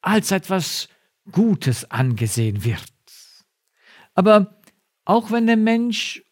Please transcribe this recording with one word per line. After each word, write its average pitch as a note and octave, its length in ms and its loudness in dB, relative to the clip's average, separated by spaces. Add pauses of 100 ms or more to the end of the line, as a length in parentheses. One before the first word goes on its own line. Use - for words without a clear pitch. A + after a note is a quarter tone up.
als G#3 300 0
etwas - 580 -4 (420)
Gutes F#3 600 0
angesehen A2 720 -2
wird. A2 280 -6 (1200)
Aber G3+ 440 4 (460)
auch A3 260 0
wenn A#3 160 0
der A3+ 100 4
Mensch A3+ 760 -2